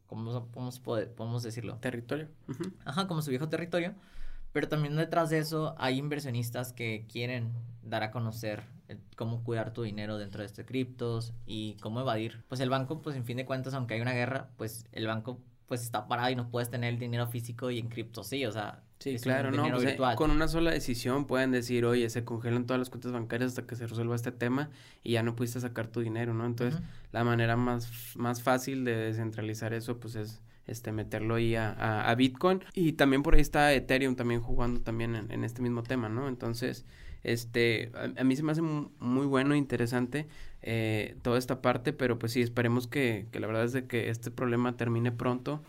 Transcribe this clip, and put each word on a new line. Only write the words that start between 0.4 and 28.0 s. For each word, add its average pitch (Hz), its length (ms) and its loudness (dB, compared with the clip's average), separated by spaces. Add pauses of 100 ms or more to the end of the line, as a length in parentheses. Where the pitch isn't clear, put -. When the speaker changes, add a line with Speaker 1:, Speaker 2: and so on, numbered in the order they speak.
Speaker 1:
cómo 123 180 -6
se 120 100 -14
puede, 113 260 -2
podemos 117 360 -6
decirlo? 113 360 -8
Speaker 2:
Territorio. 131 500 -4 (200)
Ujú. 175 240 -6 (120)
Speaker 1:
Ajá, 190 240 -2
como 156 140 -2
su 151 80 -4
viejo 135 180 -2
territorio. 170 460 -2 (580)
Pero 151 160 0
también 151 280 0
detrás 160 340 2
de 160 80 4
eso 156 400 0
hay 131 200 2
inversionistas 123 720 -2
que 113 380 -4
quieren 120 420 -4 (300)
dar 110 200 -2
a 110 80 -2
conocer 110 520 -4 (260)
el 104 100 -12 (180)
cómo 117 280 -4
cuidar 113 280 -2
tu 120 100 -6
dinero 104 340 -4
dentro 101 240 -8
de 101 60 -6
este - 180 -14
criptos 120 680 -4 (100)
y 107 360 -6
cómo 113 200 -4
evadir. 113 480 -2
Pues 131 140 -6
el 127 80 0
banco, 135 320 -2
pues 151 140 -6
en 123 80 -4
fin 120 120 -6
de 131 80 -4
cuentas, 131 300 -4
aunque 117 200 -4
hay 110 60 0
una 127 120 0
guerra, 123 440 -2
pues - 360 -8
el 110 140 -4
banco, 110 320 -4 (280)
pues 120 160 -4
está 110 260 -4
parado 123 220 2
y 131 60 0
no 120 140 -2
puedes 120 200 0
tener 120 240 0
el 117 40 -2
dinero 120 280 0
físico 120 440 -4
y 123 80 -2
en 113 100 -4
cripto 113 360 -8
sí, 135 220 -2
o 104 60 -2
sea, 107 300 -6 (160)
Speaker 2:
Sí, 139 120 -4
Speaker 1:
es 120 100 -2
un 120 40 -8
Speaker 2:
claro, 135 260 2
¿no? 139 80 2
Speaker 1:
dinero 147 180 2
Speaker 2:
Pues, 127 80 2
eh, 135 60 4
Speaker 1:
virtual. 131 260 2
Speaker 2:
con 156 140 4
una 156 180 6
sola 165 220 4
decisión 135 560 0
pueden 131 260 2
decir, 120 320 2
"Oye, 120 260 4
se 117 140 -2
congelan 120 420 0
todas 127 140 2
las 127 100 -4
cuentas 123 220 -6
bancarias 120 380 -2
hasta 123 160 -8
que 117 100 -8
se 117 100 -6
resuelva 117 300 -2
este 120 160 -2
tema", 127 380 0 (340)
y 117 80 0
ya 113 100 4
no 117 140 0
pudiste 120 240 -2
sacar 117 260 -4
tu - 140 -4
dinero, 117 340 0
¿no? 117 120 0
Entonces, 120 340 0
Speaker 1:
Ujú. - 80 -10 (240)
Speaker 2:
la 113 100 0
manera 117 340 4
más, 120 600 -2